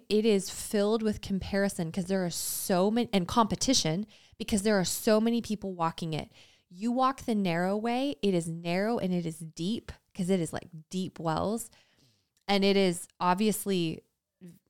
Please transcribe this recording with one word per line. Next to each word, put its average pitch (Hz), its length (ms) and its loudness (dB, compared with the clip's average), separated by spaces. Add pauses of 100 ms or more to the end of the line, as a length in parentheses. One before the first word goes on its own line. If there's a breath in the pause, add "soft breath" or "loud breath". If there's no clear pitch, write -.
It 214 160 4
is 202 240 2
filled 214 540 0
with 208 180 -2
comparison 196 680 -2
'cause 180 140 -4
there 185 200 0
are 170 40 -2
so - 600 0
many, 233 200 0
and 180 160 2
competition 190 800 2 (340 soft breath)
because 214 240 -2
there 208 160 4
are 175 60 0
so 220 360 2
many 233 200 2
people 196 320 -6
walking 170 400 -4
it. - 160 -6 (380 soft breath)
You 196 240 -4
walk 262 300 0
the 233 140 -2
narrow 185 420 0
way. 240 460 -2
It 196 100 4
is 170 160 0
narrow 175 480 -2
and 180 160 0
it 175 140 -2
is 165 100 -6
deep 165 540 -6 (220)
'cause 180 160 -2
it 190 100 2
is, 160 120 -4
like, - 180 -10 (200)
deep 185 300 -6
wells. 170 500 -2 (800)
And 196 180 4
it 196 100 6
is 185 320 2 (120)
obviously 180 840 0 (680)